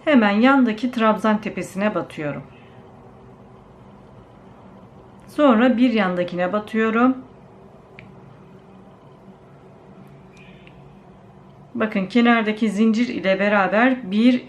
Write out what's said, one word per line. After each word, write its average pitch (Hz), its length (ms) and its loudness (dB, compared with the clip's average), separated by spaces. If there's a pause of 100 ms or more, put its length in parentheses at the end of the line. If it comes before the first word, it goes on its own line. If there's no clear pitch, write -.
Hemen 233 260 4
yandaki 247 600 2
trabzan 214 500 0
tepesine 190 540 -6
batıyorum. 143 480 -8 (2750)
Sonra 247 500 4
bir 240 160 2
yandakine 180 600 -2
batıyorum. 220 640 0 (4000)
Bakın 214 300 -4
kenardaki 226 640 0
zincir 220 380 0
ile 190 320 -4
beraber 202 720 0
bir, 233 220 2 (140)